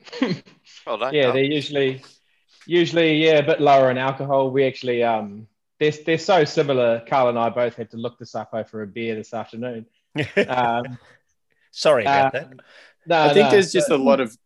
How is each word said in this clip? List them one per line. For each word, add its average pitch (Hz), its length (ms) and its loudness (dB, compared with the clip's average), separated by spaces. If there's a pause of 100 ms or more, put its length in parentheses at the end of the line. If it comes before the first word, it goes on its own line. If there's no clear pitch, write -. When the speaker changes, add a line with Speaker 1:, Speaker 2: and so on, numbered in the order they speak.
(220)
Speaker 1:
<laughs> 185 220 -4 (420)
Speaker 2:
Well 113 120 -6
done, 123 160 -4
Speaker 1:
Yeah, 147 100 2
Speaker 2:
Carl. 123 100 2
Speaker 1:
they're 135 100 0
usually, 139 580 -2 (640)
usually, 160 580 2
yeah, 160 160 6
a 143 60 2
bit 156 160 0
lower 135 300 6
in 123 60 -4
alcohol. 135 520 -2
We 135 160 0
actually, 123 380 -2
um, 110 420 -4 (340)
they're, 151 120 2 (140)
they're 165 120 0
so 160 280 2
similar. 127 640 0
Carl 131 220 2
and 117 80 -2
I 117 120 0
both 120 260 -4
had 113 160 -14
to 117 60 -16
look 117 200 -10
this - 160 -18
up - 200 -12
over 110 280 -10
a 104 60 -12
beer 113 280 -10
this 107 180 -14
afternoon. 113 520 -12 (300)
Speaker 3:
<laughs> 151 100 -4 (220)
Speaker 1:
Um, 123 500 -4 (760)
Speaker 3:
Sorry 139 320 2
about 139 320 2
Speaker 1:
uh, 131 40 -6
Speaker 3:
that. 139 100 -12 (560)
Speaker 1:
no, 160 160 0
Speaker 4:
I 147 120 4
think 143 140 6
Speaker 1:
no, 131 40 0
Speaker 4:
there's 190 200 4
just - 180 0
Speaker 1:
but 151 100 2
Speaker 4:
a 135 40 0
lot 135 160 4
of 117 160 -6 (100)